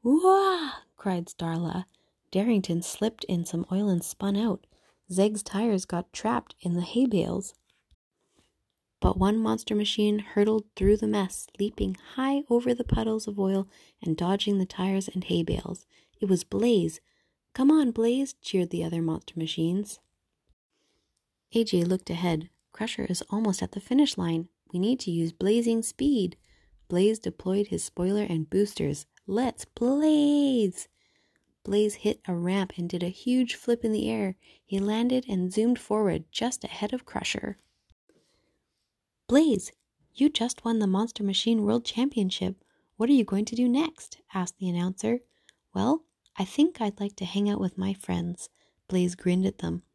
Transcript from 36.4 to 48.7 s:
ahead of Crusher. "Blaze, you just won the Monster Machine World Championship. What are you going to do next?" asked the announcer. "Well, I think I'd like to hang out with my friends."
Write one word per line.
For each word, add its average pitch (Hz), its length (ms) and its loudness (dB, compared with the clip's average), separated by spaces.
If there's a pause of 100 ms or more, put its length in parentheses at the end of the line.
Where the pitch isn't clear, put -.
ahead - 280 -6
of 254 140 -8
Crusher. - 500 -6 (1700)
"Blaze, 269 420 4 (420)
you 285 160 2
just - 360 -2
won 233 160 0
the 202 80 2
Monster 208 340 0
Machine 214 400 0
World 226 220 0
Championship. 190 800 -2 (320)
What 226 120 0
are 277 120 8
you 208 40 2
going 202 200 0
to 226 100 -8
do 247 140 2
next?" 294 500 -2 (140)
asked 180 260 -4
the 185 100 -4
announcer. 185 540 -2 (500)
"Well, 240 300 0 (340)
I 190 80 -4
think 311 360 0
I'd 202 180 -4
like 202 180 -6
to 190 80 -8
hang 202 240 0
out 208 120 0
with 185 180 -2
my 190 160 -2
friends." 175 560 -6 (380)